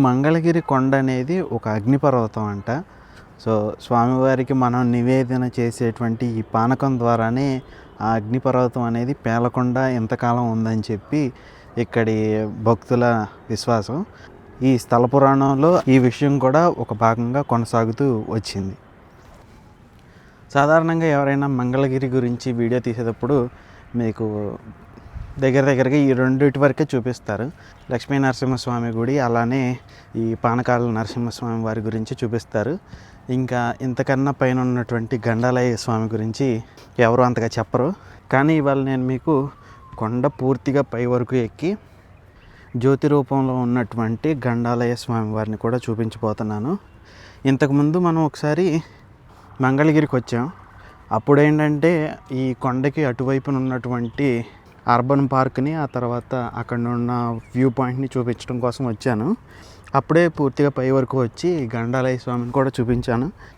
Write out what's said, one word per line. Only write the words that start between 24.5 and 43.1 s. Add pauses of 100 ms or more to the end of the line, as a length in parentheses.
దగ్గర
దగ్గరగా (100)
ఈ (100)
రెండిటి
వరకే
చూపిస్తారు, (460)
లక్ష్మీ
నరసింహస్వామి
గుడి, (120)
అలానే (600)
ఈ (180)
పానకాల
నరసింహస్వామి
వారి
గురించి
చూపిస్తారు. (640)
ఇంకా (260)
ఇంతకన్నా
పైన
ఉన్నటువంటి (100)
గండాలయ్య
స్వామి
గురించి (580)
ఎవరు
అంతగా (100)
చెప్పరు. (440)
కానీ
ఇవాళ (100)
నేను
మీకు (680)
కొండ (140)
పూర్తిగా (100)
పై (100)
వరకు (120)
ఎక్కి (1120)
జ్యోతి